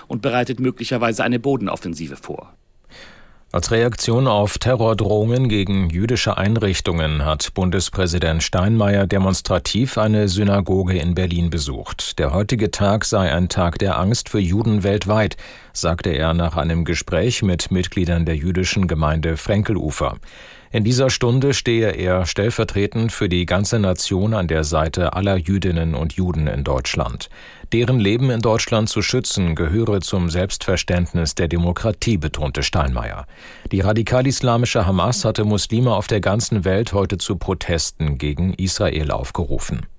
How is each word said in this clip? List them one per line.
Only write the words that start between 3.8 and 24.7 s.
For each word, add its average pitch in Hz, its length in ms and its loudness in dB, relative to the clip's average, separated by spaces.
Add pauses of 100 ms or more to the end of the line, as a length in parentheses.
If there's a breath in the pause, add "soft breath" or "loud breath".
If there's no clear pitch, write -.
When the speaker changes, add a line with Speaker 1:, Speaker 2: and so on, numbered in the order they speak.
Speaker 2:
auf 104 280 2
Terrordrohungen 113 920 2
gegen 98 400 0
jüdische 104 480 0
Einrichtungen 90 880 0
hat 76 260 -2
Bundespräsident 87 920 0
Steinmeier 101 640 2
demonstrativ 95 920 0
eine 107 300 4
Synagoge 95 680 2
in 85 180 0
Berlin 85 360 0
besucht. - 680 -6
Der 73 140 0
heutige 104 380 0
Tag 101 340 2
sei 92 260 2
ein 87 200 2
Tag 87 280 0
der 98 200 0
Angst 98 320 0
für 110 80 0
Juden 104 460 2
weltweit, 104 520 0 (380 loud breath)
sagte 85 340 -2
er 80 240 0
nach 85 240 0
einem 82 300 0
Gespräch 85 560 0
mit 90 280 0
Mitgliedern 87 540 0
der 80 120 0
jüdischen 90 500 0
Gemeinde 80 500 0
Frenkelufer. 85 800 -2 (540 loud breath)
In 110 140 0
dieser 127 260 2
Stunde 127 420 2
stehe 113 380 0
er 92 340 0
stellvertretend 107 880 -2
für 104 160 -2
die 87 160 0
ganze 98 340 0
Nation 98 540 0
an 92 160 0
der 80 160 0
Seite 80 480 0